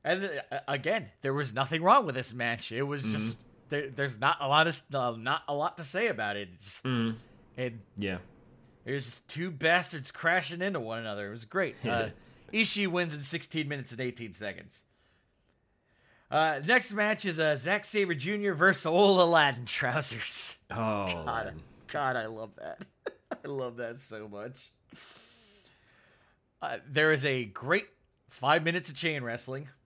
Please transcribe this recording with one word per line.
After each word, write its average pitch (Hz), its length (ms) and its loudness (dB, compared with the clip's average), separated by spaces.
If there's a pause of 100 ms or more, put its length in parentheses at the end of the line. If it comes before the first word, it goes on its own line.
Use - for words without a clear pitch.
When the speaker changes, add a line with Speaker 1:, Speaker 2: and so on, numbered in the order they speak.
Speaker 1:
And, 175 360 -2 (100)
uh, 135 160 -4
again, 147 440 -2 (100)
there 135 140 -2
was 139 180 -2
nothing 139 300 -2
wrong 220 240 6
with 131 80 -4
this 123 180 -6
match. 117 400 -4
It 131 120 -2
was 143 180 -4
Speaker 2:
Mm-hmm. 110 100 -2
Speaker 1:
just, 107 280 -2 (280)
there, 143 220 -4
there's 131 300 -4
not 139 200 4
a 139 80 -2
lot 156 200 6
of, 160 120 -2 (140)
uh, 123 240 0
not 131 300 -2
a 143 60 -2
lot 151 240 -2
to 165 60 -8
say 190 220 -2
about 107 300 -2
it. 101 120 -6
It 90 140 -20
just, - 220 -6
Speaker 2:
Mm-hmm. 113 340 0 (420)
Speaker 1:
it, 123 140 -4 (240)
Speaker 2:
Yeah. 95 200 -2 (680)
Speaker 1:
it 123 80 -4
was 139 100 -4
just - 240 -10
two 175 220 -6
bastards 160 600 0
crashing 170 520 -2
into 190 180 -2
one 113 200 -4
another. 104 260 -6
It 101 60 -8
was 113 120 -12
great. 165 360 -2
Speaker 2:
<laughs> - 60 -10
Speaker 1:
Uh, 113 220 0 (460)
Ishii 208 320 2
wins 175 260 0
in 147 80 -8
sixteen 156 480 -4
minutes 139 240 -8
and 117 80 -10
eighteen 120 320 -6
seconds. 92 520 -10 (1500)
Uh, 151 360 2
next 233 260 4
match 208 320 0
is, 160 160 -2
uh, 151 160 4
Zack 185 300 -2
Sabre 196 280 0
Junior 202 380 -2
versus 185 320 4
Old 185 340 8
Aladdin 151 460 6
Trousers. - 960 -2 (120)
Speaker 2:
Oh, - 60 -6
Speaker 1:
God, 101 400 0
Speaker 2:
Aladdin. 95 460 -4 (240)
Speaker 1:
God, 131 300 0
I 113 100 -2
love 110 300 -10
that. - 280 -12 (300)
<laughs> - 320 -12
I - 20 -8
love 127 300 -6
that 120 200 -8
so 110 300 -12
much. 107 420 -14 (1900)
Uh, 123 160 -6 (100)
there 151 260 6
is 143 120 4
a 131 220 2
great 143 400 0 (420)
five 156 340 2
minutes 170 280 -2
of 139 40 -12
chain 151 300 -2
wrestling. 131 440 -8 (180)